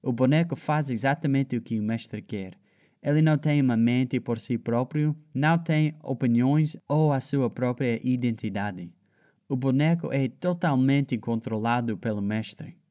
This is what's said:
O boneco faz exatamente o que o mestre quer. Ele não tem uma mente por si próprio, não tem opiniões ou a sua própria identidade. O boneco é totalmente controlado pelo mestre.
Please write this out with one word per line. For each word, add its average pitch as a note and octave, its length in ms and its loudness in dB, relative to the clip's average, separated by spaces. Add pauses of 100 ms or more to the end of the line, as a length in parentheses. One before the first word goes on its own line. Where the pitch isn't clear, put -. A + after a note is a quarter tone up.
O B2+ 120 -2
boneco D3+ 420 2
faz D3+ 340 -2
exatamente C3+ 680 0
o A2+ 40 -4
que A2+ 200 -4
o - 20 -2
mestre A2 400 -6
quer. F#2+ 320 -10 (480)
Ele D3 180 2
não D#3 160 4
tem D3 240 2
uma B2+ 160 2
mente B2 440 2
por A#2 180 -4
si A#2+ 180 -4
próprio, C3 600 -2 (180)
não D#3 240 2
tem D#3 420 0
opiniões C3+ 760 0 (100)
ou D3+ 260 2
a C3+ 80 0
sua C3 300 0
própria A#2+ 540 -2
identidade. G#2 880 -2 (560)
O C3+ 80 -2
boneco C#3 560 2
é C3+ 160 0
totalmente C#3 880 2
controlado A2+ 800 -2
pelo G#2 240 -2
mestre. G#2+ 540 -6 (140)